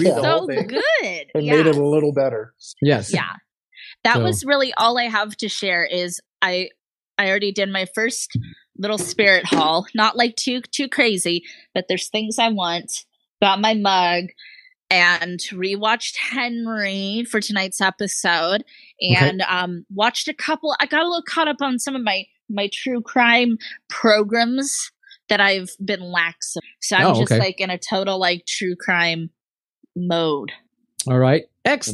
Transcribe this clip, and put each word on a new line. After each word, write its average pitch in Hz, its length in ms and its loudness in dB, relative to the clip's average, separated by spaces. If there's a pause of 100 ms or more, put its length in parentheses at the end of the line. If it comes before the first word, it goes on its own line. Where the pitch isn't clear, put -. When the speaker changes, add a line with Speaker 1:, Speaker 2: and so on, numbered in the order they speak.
Speaker 1:
read 185 40 6
Speaker 2:
yeah. - 120 6
Speaker 1:
the - 100 2
whole - 100 2
Speaker 3:
So 330 140 -2
Speaker 1:
thing. 185 140 0
Speaker 3:
good. 247 140 -2 (200)
Speaker 2:
It 175 320 -6
made 147 260 0
it 156 60 2
Speaker 3:
Yes. 156 100 6
Speaker 2:
a 143 60 2
little 147 300 2
better. 127 420 -2 (260)
Speaker 1:
Yes. 139 320 2
Speaker 3:
Yeah. 123 200 -2 (720)
That 233 120 4
Speaker 1:
So 226 60 2
Speaker 3:
was 208 220 0
really 269 340 0
all 233 180 2
I 240 120 0
have 214 300 -2
to 214 100 -4
share 180 360 -2
is 180 360 -4 (200)
I, 185 280 0 (500)
I 202 100 0
already 202 240 0
did 196 160 -2
my 190 260 -4
first - 360 -4 (480)
little 208 180 -2
spirit 185 500 4
haul. 170 480 2
Not, 220 220 2
like, 233 200 0
too, 254 340 -4
too 277 180 -4
crazy, 180 540 0 (320)
but 180 140 -2
there's 180 200 -4
things 214 300 -4
I 233 100 4
want. 175 560 -4 (380)
Got 196 180 4
my 220 140 4
mug 185 520 2 (640)
and 175 500 4 (120)
rewatched 202 680 -2
Henry 226 1080 -4
for 233 160 -2
tonight's 190 400 -4
episode 190 840 0 (400)
Speaker 1:
Okay. 180 140 4
Speaker 3:
and, 185 260 4
um, 180 500 -2
watched 214 360 0
a 311 60 -6
couple. 311 460 -4
I 285 60 2
got 302 160 0
a 349 60 0
little 339 200 -4
caught 320 200 0
up 294 120 -4
on 262 200 0
some 269 160 -6
of 254 60 -6
my, 196 220 -2 (240)
my 202 240 -2
true 247 300 -4
crime 240 560 0 (300)
programs 233 1040 0 (360)
that 202 120 2
I've 190 300 2 (140)
been 196 180 -4
lax. 170 540 -6 (240)
So - 160 -2
I'm 180 120 6
Speaker 1:
Oh, 180 120 4
Speaker 3:
just, 214 100 0
Speaker 1:
okay. 120 80 4
Speaker 3:
like, 190 220 0
in 185 100 -2
a 180 80 -6
total, 190 400 -2
like, 175 280 0
true 180 280 -4
crime 170 560 -2 (640)
mode. 165 560 -2 (580)
Speaker 1:
All 127 100 4
right. 131 240 6 (220)
Speaker 2:
And 254 120 2
that 277 40 -12
is, - 140 -6